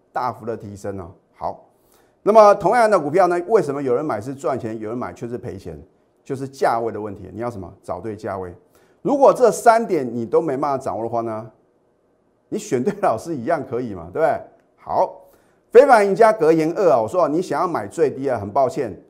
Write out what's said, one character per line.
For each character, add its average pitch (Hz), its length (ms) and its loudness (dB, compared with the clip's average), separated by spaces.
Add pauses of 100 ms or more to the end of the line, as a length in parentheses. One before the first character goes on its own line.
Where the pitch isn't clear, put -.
(120)
大 127 220 -4
幅 110 100 -18
的 113 140 -6
提 101 180 -14
升 98 240 -10
哦。 85 120 -14 (240)
好， - 340 -10 (540)
那 196 100 2
么 208 220 8
同 196 200 0
样 226 140 4
的 196 100 2
股 147 120 -4
票 180 160 4
呢， 175 200 -2
为 220 140 4
什 143 120 -4
么 143 100 -6
有 123 100 0
人 139 100 0
买 127 160 -4
是 127 140 -10
赚 135 260 -4
钱， 113 200 -8
有 104 100 -8
人 120 80 -8
买 95 160 -8
却 123 140 -12
是 120 100 -8
赔 92 180 -12
钱？ 82 240 -14 (440)
就 139 120 -10
是 131 120 -8
价 135 320 -2
位 117 120 -2
的 104 80 -8
问 104 140 -8
题。 90 180 -16
你 98 80 -12
要 120 120 -6
什 104 100 -12
么？ 87 100 -14 (120)
找 90 160 -8
对 104 160 -10
价 104 200 -8
位。 92 160 -10 (520)
如 262 120 0
果 262 160 8
这 233 200 4
三 226 340 4
点 165 260 0
你 117 140 -4
都 160 160 2
没 147 160 -2
办 143 140 -2
法 135 120 -4
掌 95 140 -4
握 110 60 -6
的 117 40 -4
话 117 140 -4
呢， 113 300 -8 (1000)
你 - 80 -4
选 127 260 -2
对 202 80 0 (120)
老 139 120 2
师 160 200 -8
一 117 100 -10
样 151 240 -2
可 117 100 -4
以 117 140 -8
嘛， 85 180 -12
对 139 80 -6
不 160 80 2
对？ 131 140 0 (340)
好， - 460 -4 (480)
非 254 160 8
凡 233 180 6
赢 196 120 0
家 220 180 6
格 160 180 2
言 160 240 0
二 190 140 2
啊， 131 100 4
我 110 80 0
说 175 140 0
啊， 156 60 2
你 151 120 -2
想 147 220 -4
要 180 60 0
买 127 180 -6
最 135 240 0
低 127 180 -6
啊， 120 120 -2
很 98 100 -8
抱 131 180 2
歉 117 320 -6 (100)